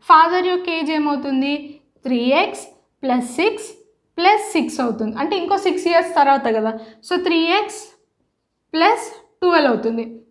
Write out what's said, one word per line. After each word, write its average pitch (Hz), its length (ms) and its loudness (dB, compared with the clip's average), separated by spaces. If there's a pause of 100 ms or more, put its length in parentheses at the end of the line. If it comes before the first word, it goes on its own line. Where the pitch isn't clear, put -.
ఫాదర్ 339 420 6
యొక్క 359 260 -4
ఏజ్ 320 200 -4
ఏమవుతుంది? 277 560 -2 (520)
త్రీ 247 160 0 (220)
ఎక్స్ - 220 -8 (380)
ప్లస్ 247 260 -2 (100)
సిక్స్ - 280 0 (500)
ప్లస్ 403 280 2 (100)
సిక్స్ - 280 -2
అవుతుంది. 220 380 -4
అంటే 330 200 -2
ఇంకో 392 140 0 (100)
సిక్స్ 359 260 0
ఇయర్స్ 339 280 2
తర్వాత 277 260 4 (120)
కదా. 220 140 -2 (360)
So, 359 80 -2 (100)
త్రీ 339 140 2 (200)
ఎక్స్ - 220 -8 (920)
ప్లస్ 349 320 2 (340)
ట్వెల్వ్ 311 320 4
అవుతుంది. 226 320 -4 (260)